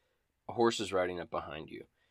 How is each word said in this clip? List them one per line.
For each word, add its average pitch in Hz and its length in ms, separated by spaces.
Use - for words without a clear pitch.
A - 40
horse 117 280
is 95 120
riding 90 280
up 82 100
behind 85 400
you. - 140